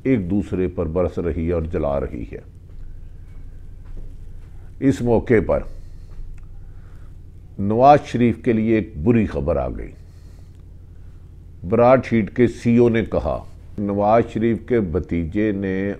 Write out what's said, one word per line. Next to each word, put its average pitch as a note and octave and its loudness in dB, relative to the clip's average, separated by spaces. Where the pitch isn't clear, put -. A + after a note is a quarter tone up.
एक A2+ 2
दूसरे F#2 0
पर F2 -4
बरस E2+ 0
रही E2 -2
है F2 0
और E2 0
जला D2+ -2
रही A#1+ -6
है। - -12
इस C3+ 2
मौके A2+ 4
पर D2 0
नवाज A#2+ 8
शरीफ A#2+ 2
के B2 4
लिए A2 4
एक - -2
बुरी A2+ 6
खबर C#2+ 0
आ B1+ -2
गई। - -8
ब्राडशीट A2+ 6
के A#2+ 4
सीईओ A#2+ 4
ने A2+ 2
कहा, D2+ -2
नवाज G#2 4
शरीफ A2+ 0
के A#2+ 2
भतीजे F2 -2
ने G2 -2